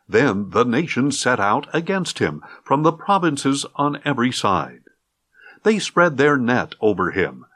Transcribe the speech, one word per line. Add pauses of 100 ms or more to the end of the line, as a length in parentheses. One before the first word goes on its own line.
Then
the
nations
set
out
against
him (220)
from
the
provinces (100)
on
every
side. (800)
They
spread
their
net
over
him. (100)